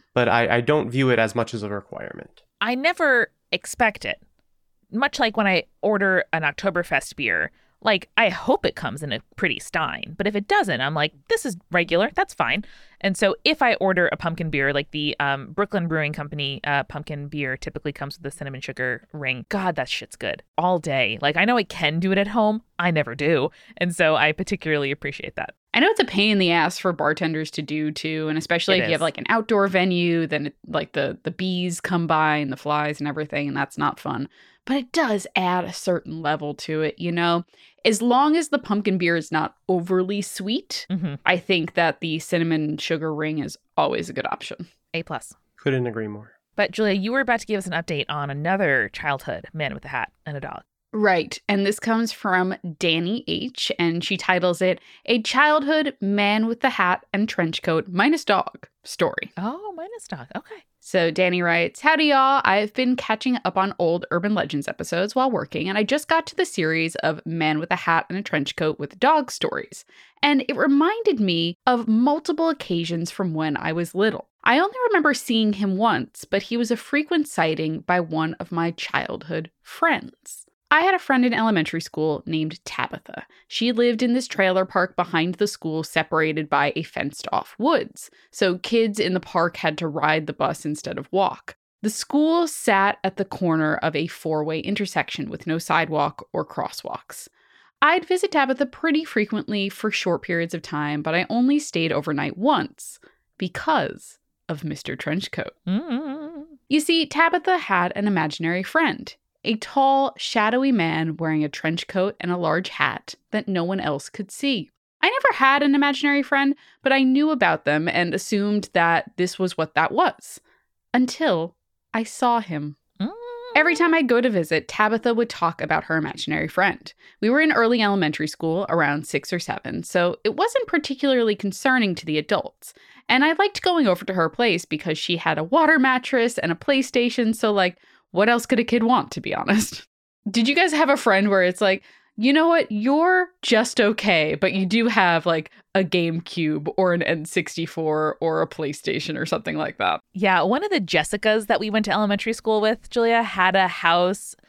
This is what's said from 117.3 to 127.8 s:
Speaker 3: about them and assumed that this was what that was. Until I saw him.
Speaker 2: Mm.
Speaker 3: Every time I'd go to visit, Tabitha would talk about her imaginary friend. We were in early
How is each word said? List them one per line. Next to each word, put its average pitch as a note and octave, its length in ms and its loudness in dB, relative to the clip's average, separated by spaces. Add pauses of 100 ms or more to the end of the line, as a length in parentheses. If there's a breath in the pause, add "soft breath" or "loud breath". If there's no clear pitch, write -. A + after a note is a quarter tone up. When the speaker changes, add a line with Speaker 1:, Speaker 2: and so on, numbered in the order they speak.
Speaker 3:
about F#3 340 2
them D3+ 240 2
and E3+ 240 0
assumed G#3 600 0
that E3+ 440 2
this F3+ 220 -2
was F#3 180 -2
what D#3+ 180 -2
that D#3+ 180 2
was. - 480 0 (520)
Until A#3+ 640 0 (400)
I A3+ 80 0
saw A#3 380 0
him. D3+ 360 -8 (240)
Speaker 2:
Mm. C4 120 -4 (420)
Speaker 3:
Every D#4 220 4
time E4 180 4
I'd D4 140 2
go A#3+ 120 4
to B3 80 2
visit, E3 380 0
Tabitha A3+ 480 0
would A3+ 160 0
talk - 320 -4
about D#3 220 0
her D#3+ 120 -2
imaginary D#3 520 -4
friend. - 440 -2 (280 soft breath)
We G#3+ 100 2
were C#4+ 100 4
in D#4 120 4
early A#3 280 4